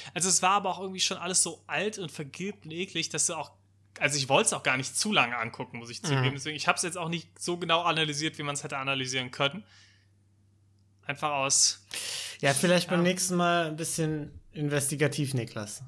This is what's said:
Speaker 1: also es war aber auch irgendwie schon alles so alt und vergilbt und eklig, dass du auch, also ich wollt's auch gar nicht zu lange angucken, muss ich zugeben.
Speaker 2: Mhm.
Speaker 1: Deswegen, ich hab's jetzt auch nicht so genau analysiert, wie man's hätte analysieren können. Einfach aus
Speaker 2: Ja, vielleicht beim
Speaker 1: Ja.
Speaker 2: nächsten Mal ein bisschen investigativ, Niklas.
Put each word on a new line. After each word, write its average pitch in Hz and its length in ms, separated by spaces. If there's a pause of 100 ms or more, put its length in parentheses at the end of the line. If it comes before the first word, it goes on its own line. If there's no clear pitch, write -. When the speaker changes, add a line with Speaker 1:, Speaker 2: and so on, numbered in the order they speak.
(140)
Speaker 1:
also 175 140
es 175 140
war 185 100
aber 196 180
auch 180 100
irgendwie 190 200
schon - 180
alles 175 240
so 170 240
alt 180 320
und 202 120
vergilbt 180 540
und 160 60
eklig, 165 400
dass 151 160
du 175 80
auch, 151 160 (480)
also 147 180
ich 135 120
wollt's 175 240
auch 156 100
gar 131 140
nicht 135 200
zu 214 160
lange 123 240
angucken, 117 420
muss 117 120
ich 120 120
zugeben. 135 260
Speaker 2:
Mhm. 135 60
Speaker 1:
Deswegen, 151 220
ich 147 120
hab's 180 140
jetzt 175 140
auch 170 120
nicht 165 200 (100)
so 175 200
genau 170 240
analysiert, 156 560
wie 151 60
man's 143 180
hätte 143 160
analysieren 131 540
können. 143 320 (1400)
Einfach 147 260
aus - 520 (560)
Speaker 2:
Ja, 139 140
vielleicht 175 340
beim 175 120
Speaker 1:
Ja. 175 40
Speaker 2:
nächsten 180 320
Mal 170 300
ein 156 100
bisschen 156 640 (120)
investigativ, 143 840
Niklas. 110 540